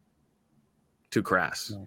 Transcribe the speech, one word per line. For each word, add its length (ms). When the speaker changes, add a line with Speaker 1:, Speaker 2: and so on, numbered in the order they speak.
Speaker 1:
too 120
crass. 520
Speaker 2:
Yeah. 120